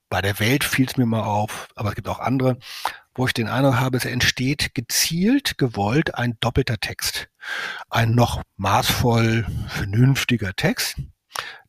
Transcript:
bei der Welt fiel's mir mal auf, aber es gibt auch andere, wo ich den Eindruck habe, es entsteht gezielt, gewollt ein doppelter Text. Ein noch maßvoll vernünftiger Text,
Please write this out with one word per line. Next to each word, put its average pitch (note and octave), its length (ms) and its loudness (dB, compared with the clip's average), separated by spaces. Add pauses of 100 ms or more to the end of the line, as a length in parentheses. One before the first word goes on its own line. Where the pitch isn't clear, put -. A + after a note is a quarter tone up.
bei F#2 140 -2
der G2 180 -2
Welt B2+ 240 2
fiel's - 320 0
mir B2+ 100 4
mal A2 160 0
auf, G#2 520 -2
aber G#2 160 -2
es - 40 -8
gibt - 140 -8
auch A2+ 120 -6
andere, B2+ 380 2 (560)
wo B2+ 120 0
ich - 80 -2
den A2 140 -2
Eindruck B2+ 280 4
habe, B2+ 220 2
es A#2 80 -2
entsteht B2+ 680 -2
gezielt, F#3 840 0
gewollt A2+ 560 0
ein A#2+ 260 -2
doppelter A#2+ 380 0
Text. - 500 -6 (600)
Ein A#2 240 2
noch - 280 2 (140)
maßvoll A2+ 880 2 (220)
vernünftiger A2+ 880 2
Text, - 420 -2 (720)